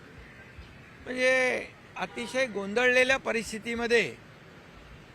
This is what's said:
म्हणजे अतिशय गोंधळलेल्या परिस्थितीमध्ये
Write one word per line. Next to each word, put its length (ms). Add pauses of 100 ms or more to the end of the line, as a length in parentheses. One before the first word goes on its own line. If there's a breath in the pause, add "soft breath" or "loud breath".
(1040)
म्हणजे 640 (300)
अतिशय 480
गोंधळलेल्या 720
परिस्थितीमध्ये 960 (1000)